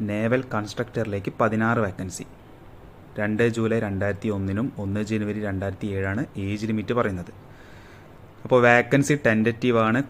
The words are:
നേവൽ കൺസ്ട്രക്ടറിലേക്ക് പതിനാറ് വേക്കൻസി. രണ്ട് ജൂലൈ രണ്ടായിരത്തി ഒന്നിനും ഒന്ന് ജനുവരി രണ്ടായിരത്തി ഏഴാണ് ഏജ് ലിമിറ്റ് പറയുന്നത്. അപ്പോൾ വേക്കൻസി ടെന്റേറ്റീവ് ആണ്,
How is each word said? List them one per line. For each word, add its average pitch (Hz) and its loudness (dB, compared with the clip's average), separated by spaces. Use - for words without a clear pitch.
നേവൽ 110 0
കൺസ്ട്രക്ടറിലേക്ക് 107 -4
പതിനാറ് 113 2
വേക്കൻസി. 95 -8
രണ്ട് 107 2
ജൂലൈ 110 2
രണ്ടായിരത്തി 101 -2
ഒന്നിനും 98 -2
ഒന്ന് 101 -2
ജനുവരി 104 -2
രണ്ടായിരത്തി 98 -4
ഏഴാണ് 98 -2
ഏജ് 104 -4
ലിമിറ്റ് 107 -2
പറയുന്നത്. 95 -4
അപ്പോൾ 123 4
വേക്കൻസി 139 4
ടെന്റേറ്റീവ് 113 2
ആണ്, 113 2